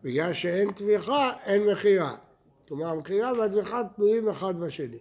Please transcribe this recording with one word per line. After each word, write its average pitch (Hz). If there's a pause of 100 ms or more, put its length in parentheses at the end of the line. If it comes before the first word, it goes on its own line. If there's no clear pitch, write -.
בגלל 151
שאין 185
טביחה, 208 (140)
אין 202
מכירה. 190 (520)
כלומר, 151
המכירה 190
והטביחה 214 (140)
תלויים 214
אחד 180
בשני. 135